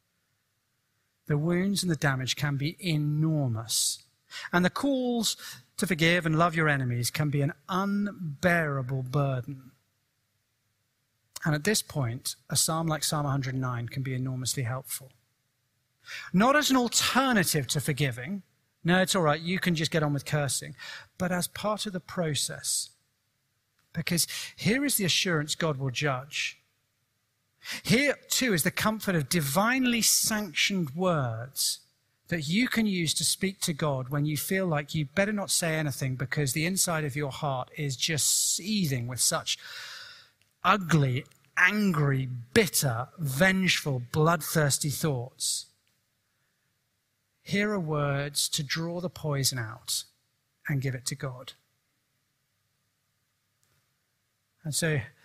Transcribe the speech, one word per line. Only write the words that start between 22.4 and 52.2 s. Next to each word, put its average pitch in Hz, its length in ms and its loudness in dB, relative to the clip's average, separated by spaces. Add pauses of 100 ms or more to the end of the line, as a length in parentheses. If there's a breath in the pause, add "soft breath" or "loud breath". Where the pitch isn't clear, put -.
Because 170 340 0 (280 loud breath)
here 262 280 2
is 277 140 0
the 196 80 0
assurance 151 480 0
God 151 240 -2
will 135 140 -4
judge. - 680 -4 (1300 loud breath)
Here, 262 320 4 (140)
too, 247 240 2
is 165 100 2
the 175 80 2
comfort 202 440 -2
of 147 140 0
divinely 220 720 2
sanctioned 185 960 0
words 135 840 0 (500)
that 156 200 -2
you 233 180 2
can 220 200 2
use 175 260 0
to 160 100 -2
speak - 380 -2
to 170 120 -2
God 135 360 -2
when 147 160 0
you 151 100 0
feel 190 300 -2
like 151 280 -2
you 156 120 0
better 196 260 0
not 202 200 -4
say 160 240 0
anything 139 400 -2
because 135 360 -2
the 156 140 0
inside 175 400 0
of 127 100 -6
your 147 160 -2
heart 135 460 -4
is 143 180 -2
just - 600 0
seething 165 520 -2
with 123 140 -4
such - 360 0 (1080 loud breath)
ugly, 156 600 4 (320)
angry, 160 720 2 (260)
bitter, 135 540 2 (100)
vengeful, 160 840 2 (100)
bloodthirsty 156 800 2
thoughts. - 760 -4 (1700)
Here 208 300 0
are 202 80 -2
words 147 720 0
to - 140 -4
draw 165 360 -4
the 175 100 -6
poison 139 480 -2
out - 460 -6 (640)
and 139 140 0
give 131 120 -2
it 123 120 -10
to 147 100 -6
God. 127 380 -12 (3000)